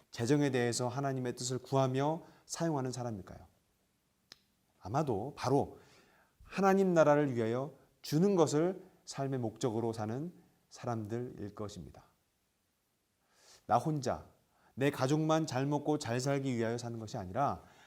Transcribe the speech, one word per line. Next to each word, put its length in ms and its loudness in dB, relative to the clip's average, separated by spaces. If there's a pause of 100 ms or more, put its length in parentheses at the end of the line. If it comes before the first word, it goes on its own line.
(120)
재정에 400 2
대해서 360 0
하나님의 480 -4
뜻을 220 -6
구하며 640 0 (220)
사용하는 460 -2
사람일까요? 480 -8 (1400)
아마도 560 -2
바로 440 0 (640)
하나님 500 4
나라를 420 6
위하여 380 -2 (280)
주는 340 4
것을 440 4 (260)
삶의 340 -4
목적으로 520 -2
사는 400 -6 (380)
사람들일 840 -8
것입니다. 480 -12 (1600)
나 120 4
혼자, 480 -2 (500)
내 160 2
가족만 560 2
잘 180 -2
먹고 320 0
잘 220 -2
살기 360 -2
위하여 220 0
사는 220 -8
것이 180 -10
아니라 460 -2 (240)